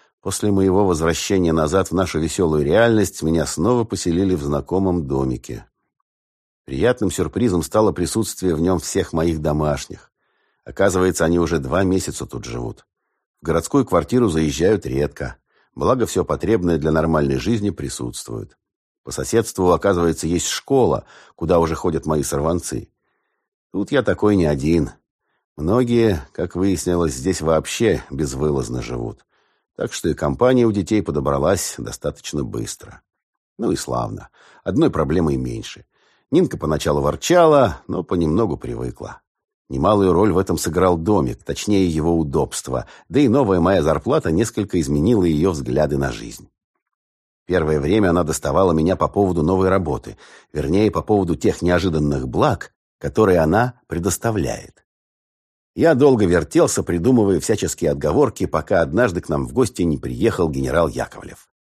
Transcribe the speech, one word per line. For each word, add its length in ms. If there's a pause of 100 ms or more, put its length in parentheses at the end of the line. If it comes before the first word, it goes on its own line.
(220)
После 300
моего 340
возвращения 680
назад 360
в 60
нашу 240
весёлую 460
реальность 560
меня 240
снова 400
поселили 500
в 80
знакомом 640
домике. 580 (1000)
Приятным 460
сюрпризом 500
стало 320
присутствие 640
в 40
нём 200
всех 340
моих 280
домашних. 680 (540)
Оказывается, 600
они 140
уже 200
два 240
месяца 420
тут 180
живут. 420 (560)
В 40
городскую 400
квартиру 420
заезжают 580
редко. 520 (380)
Благо, 300
всё 200
потребное 520
для 140
нормальной 460
жизни 320
присутствует. 880 (460)
По 80
соседству, 600
оказывается, 560
есть 200
школа, 580 (300)
куда 240
уже 160
ходят 300
мои 180
сорванцы. 640 (840)
Тут 220
я 100
такой 340
не 80
один. 460 (640)
Многие, 640 (120)
как 240
выяснилось, 580
здесь 280
вообще 680
безвылазно 720
живут. 420 (520)
Так 180
что 160
и 60
компания 500
у 60
детей 320
подобралась 760
достаточно 640
быстро. 580 (580)
Ну 120
и 40
славно. 540 (340)
Одной 260
проблемой 480
меньше. 480 (460)
Нинка 260
поначалу 440
ворчала, 840
но 160
понемногу 540
привыкла. 640 (480)
Немалую 420
роль 200
в 80
этом 180
сыграл 400
домик, 460
точнее 440
его 300
удобство, 720 (200)
да 120
и 80
новая 320
моя 240
зарплата 480
несколько 500
изменила 420
её 280
взгляды 460
на 140
жизнь. 380 (960)
Первое 340
время 300
она 140
доставала 480
меня 240
по 120
поводу 360
новой 260
работы, 480 (340)
вернее, 380
по 140
поводу 320
тех 260
неожиданных 640
благ, 460 (240)
которые 420
она 480
предоставляет. 960 (920)
Я 200
долго 300
вертелся, 580
придумывая 560
всяческие 520
отговорки, 540
пока 360
однажды 400
к 80
нам 180
в 60
гости 280
не 160
приехал 500
генерал 400
Яковлев. 640 (180)